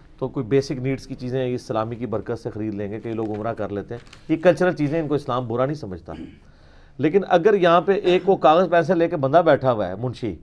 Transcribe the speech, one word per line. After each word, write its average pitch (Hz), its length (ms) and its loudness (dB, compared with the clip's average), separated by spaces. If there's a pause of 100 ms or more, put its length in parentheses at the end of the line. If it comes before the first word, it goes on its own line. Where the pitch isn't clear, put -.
(180)
تو 131 100 -6
کوئی 131 180 -6
بیسک 135 240 0
نیڈز 135 360 -6
کی 135 80 -12
چیزیں 127 320 -6
یہ 123 100 -4
سلامی 113 400 -6
کی 117 100 -8
برکت 110 320 -6
سے 117 120 -10
خرید 107 240 -6
لیں 101 160 -8
گے، 110 100 -10
کئی 113 120 -8
لوگ 107 240 -4
عمرہ 107 180 -6
کر 101 140 -6
لیتے 101 260 -8
ہیں، - 380 -10
یہ 160 40 0
کلچرل 175 380 2
چیزیں، 147 260 -2
ان 147 80 -6
کو 151 60 -2
اسلام 127 340 -4
برا 120 180 -2
نہیں 151 80 -4
سمجھتا۔ 92 380 -12 (880)
لیکن 160 300 2
اگر 175 260 4
یہاں 175 260 4
پہ 185 120 0
ایک 180 360 2
وہ 185 80 4
کاغذ 165 340 6
پینسل 170 280 4
لے 170 100 4
کے 170 80 -4
بندہ 147 280 4
بیٹھا 131 280 4
ہوا 104 160 0
ہے، 92 60 -6
منشی، 117 480 -6